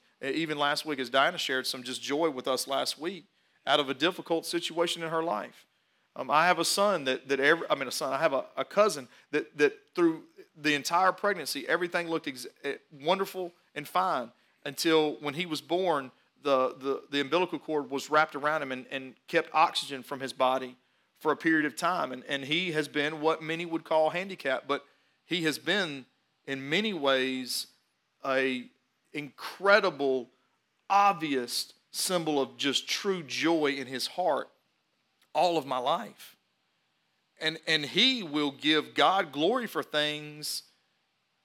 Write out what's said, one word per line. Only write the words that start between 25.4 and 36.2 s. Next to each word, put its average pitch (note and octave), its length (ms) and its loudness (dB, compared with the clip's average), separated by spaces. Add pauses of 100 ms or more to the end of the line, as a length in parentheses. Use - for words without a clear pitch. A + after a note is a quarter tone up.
has D#3 160 0
been D3 460 -2 (420)
in C3+ 220 -6
many G#3 220 0
ways C3 760 0 (580)
a C3 380 0 (500)
incredible, D3 1160 2 (600)
obvious D#3+ 840 2 (180)
symbol D#3+ 500 0
of A#2+ 160 -4
just C3+ 300 -2
true F#3+ 360 -2
joy C#3+ 540 0
in C3+ 100 -8
his B2+ 200 -6
heart D#3 420 -2 (840)
all E3+ 240 4
of C#3+ 80 -2
my C3+ 120 -2
life. C#3+ 580 -2 (1040)